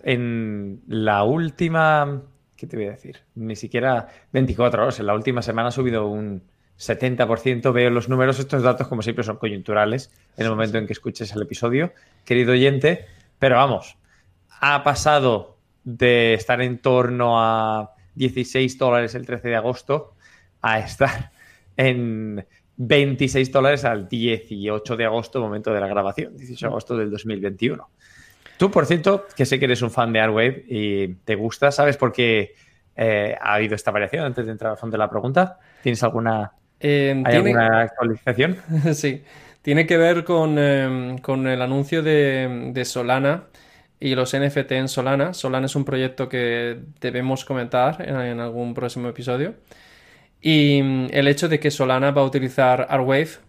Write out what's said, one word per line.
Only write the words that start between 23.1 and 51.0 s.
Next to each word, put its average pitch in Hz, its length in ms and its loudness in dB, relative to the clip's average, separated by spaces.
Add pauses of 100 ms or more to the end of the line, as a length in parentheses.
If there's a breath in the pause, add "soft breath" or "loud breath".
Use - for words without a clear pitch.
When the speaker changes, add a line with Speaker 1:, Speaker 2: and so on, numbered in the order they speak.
Speaker 1:
dólares 139 320 2
al 107 240 -2
dieciocho 110 880 -4
de 117 80 -2
agosto, 113 360 -2
momento 107 320 -4
de 101 80 0
la 98 60 -2
grabación, 98 500 -4
dieciocho 123 300 -10
de 113 40 -4
agosto 113 260 -6
del 107 140 -4
dos 104 160 -10
mil 104 140 -6
veintiuno. 101 500 -4 (680 soft breath)
Tú, 196 120 2
por 165 160 4
cierto, 175 400 2 (100)
que 135 80 2
sé 131 140 2
que 139 80 0
eres 123 160 2
un 117 80 0
fan 117 240 0
de 110 60 4
Arwave 110 460 2
y 104 420 -2 (160)
te 110 100 -2
gusta, 113 360 0
¿sabes 143 280 2
por 123 120 2
qué, 110 440 0 (420 soft breath)
eh, 110 420 0
ha 104 160 0
habido 107 200 0
esta 107 160 -4
variación 104 340 -2
antes 127 220 -4
de 110 60 -6
entrar 110 200 -6
al 104 60 -10
fondo 113 160 -8
de 110 40 -2
la 104 120 0
pregunta? 135 480 -2 (240 soft breath)
¿Tienes 120 200 -2
alguna, 113 500 -2 (280)
Speaker 2:
Eh, 139 440 0
Speaker 1:
hay 127 80 2 (100)
Speaker 2:
tiene - 80 2 (100)
Speaker 1:
alguna 113 220 4
actualización? 120 760 -2 (200)
Speaker 2:
<laughs> 156 180 2
Sí, 143 280 -4 (380 loud breath)
tiene 151 260 2
que 170 120 4
ver 170 260 4
con, 160 340 2
em, 131 600 0
con 131 280 -2
el 127 140 0
anuncio 139 420 -2
de, 131 680 0
de 127 140 -4
Solana 135 580 0 (560 soft breath)
y 135 140 -2
los 127 180 -2
N 139 140 0
F 139 180 -2
T 131 140 -2
en 131 100 -2
Solana. 139 460 -2
Solana 131 320 -2
es 135 100 -4
un 139 80 0
proyecto 131 460 -4
que 120 480 -2 (220)
debemos 127 440 -4
comentar 131 600 -2
en, 139 140 -4
en 120 200 -6
algún 120 320 -6
próximo 120 360 -6
episodio. 123 460 -4 (880 soft breath)
Y, 147 400 4
mm, 131 300 0